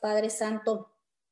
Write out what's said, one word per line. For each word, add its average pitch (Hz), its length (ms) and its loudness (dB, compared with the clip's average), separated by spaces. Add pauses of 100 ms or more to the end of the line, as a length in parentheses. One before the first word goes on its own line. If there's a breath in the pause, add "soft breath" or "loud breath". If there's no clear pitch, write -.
Padre 214 280 2
Santo, 220 640 -2 (400)